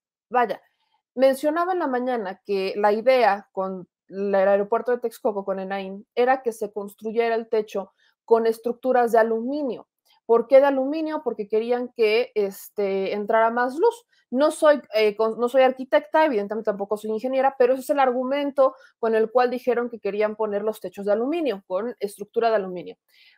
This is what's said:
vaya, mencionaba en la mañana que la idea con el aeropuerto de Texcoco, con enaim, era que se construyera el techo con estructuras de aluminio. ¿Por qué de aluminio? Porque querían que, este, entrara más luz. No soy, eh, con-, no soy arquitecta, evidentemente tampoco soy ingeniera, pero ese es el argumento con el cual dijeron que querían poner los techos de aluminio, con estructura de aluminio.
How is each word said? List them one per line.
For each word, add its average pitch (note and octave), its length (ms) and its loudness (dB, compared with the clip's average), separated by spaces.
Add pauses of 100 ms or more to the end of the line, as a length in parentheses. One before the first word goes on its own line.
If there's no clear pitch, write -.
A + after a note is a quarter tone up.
(300)
vaya, A3+ 300 -2 (540)
mencionaba D4+ 600 0
en F4+ 60 -2
la D#4 80 -2
mañana B3 580 -4
que G3 320 -4
la G#3 140 2
idea A3 600 2
con F#3+ 360 -8 (200)
el G3 260 -4
aeropuerto G3+ 580 2
de A#3+ 60 0
Texcoco, A3+ 480 -6
con F#3+ 140 -6
enaim, G3 440 -8 (120)
era C4 260 2
que A#3+ 100 -4
se G#3 200 -8
construyera A3 640 -4
el A3+ 120 -6
techo G#3+ 460 -4 (320)
con A3+ 220 4
estructuras A#3+ 640 0
de A3+ 80 6
aluminio. A#3 680 -2 (380)
¿Por A#3 220 4
qué C4+ 140 10
de C#4+ 60 6
aluminio? D4+ 560 -2
Porque A3+ 240 -6
querían A#3+ 420 -2
que, A3+ 440 0
este, G3 800 -2
entrara A3 380 2
más B3 240 -2
luz. A4 300 0 (260)
No C#4+ 180 2
soy, D4+ 320 2 (140)
eh, G#3+ 200 2
con-, A3 240 -2
no A#3+ 80 -2
soy C4 140 2
arquitecta, C#4 640 2
evidentemente G#3+ 460 -2
tampoco G3 260 -4
soy G#3+ 140 -8
ingeniera, C4 480 -2
pero B3 140 4
ese C4 100 -6
es - 80 -10
el C#4+ 80 0
argumento C4+ 720 0 (240)
con A3+ 160 -2
el A3 160 2
cual B3 220 2
dijeron A#3+ 380 -2
que A3+ 100 -14
querían G#3 360 -4
poner G#3 280 -4
los G#3+ 160 -4
techos G3 260 -12
de G#3 60 0
aluminio, B3 560 -2
con G#3+ 320 -6
estructura G#3 500 -4
de A3 60 0
aluminio. F3+ 420 -6 (400)